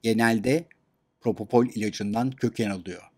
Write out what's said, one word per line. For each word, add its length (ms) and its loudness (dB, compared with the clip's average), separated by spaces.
genelde 640 2
propofol 440 2
ilacından 680 -4
köken 380 -4
alıyor. 320 -10